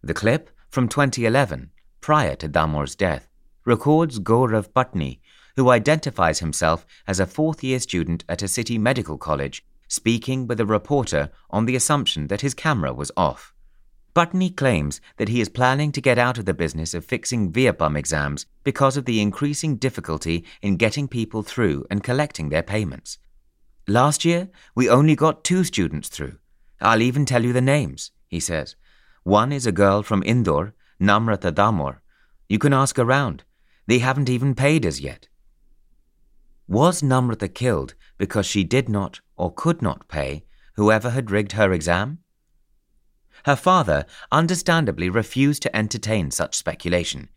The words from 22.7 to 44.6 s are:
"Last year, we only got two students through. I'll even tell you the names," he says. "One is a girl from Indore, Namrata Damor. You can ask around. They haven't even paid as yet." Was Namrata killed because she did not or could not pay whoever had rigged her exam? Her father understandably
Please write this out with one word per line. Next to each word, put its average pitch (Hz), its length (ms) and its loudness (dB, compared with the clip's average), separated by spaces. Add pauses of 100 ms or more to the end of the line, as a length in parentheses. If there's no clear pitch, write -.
"Last 127 380 2
year, 175 240 2 (260)
we 120 140 2
only 147 260 8
got - 300 0
two 180 200 2
students 76 440 -4
through. 67 300 -10 (420)
I'll 110 220 4
even 127 240 2
tell 123 180 2
you 123 80 0
the 123 80 2
names," 127 500 0 (160)
he 85 140 -6
says. 80 340 -6 (480)
"One 107 300 4
is 131 140 -4
a 113 40 0
girl 98 320 4
from 104 200 0
Indore, 98 500 2 (260)
Namrata 101 540 2
Damor. 78 460 0 (500)
You 107 100 0
can 143 140 4
ask 135 260 0
around. 123 460 0 (420)
They 123 120 4
haven't 131 320 0
even 127 240 0
paid 143 320 2
as 69 160 -4
yet." - 260 -12 (1400)
Was 147 340 2
Namrata 123 500 0
killed 98 420 -2 (220)
because 101 300 -2
she 101 180 0
did 120 240 0
not 101 320 -4 (160)
or 90 160 -4
could 165 300 -2
not - 260 -4
pay 73 360 -6 (320)
whoever 107 340 4
had 120 200 -4
rigged 101 220 -2
her 101 200 4
exam? 90 460 -2 (1300)
Her 196 120 2
father 110 500 2 (240)
understandably 156 800 0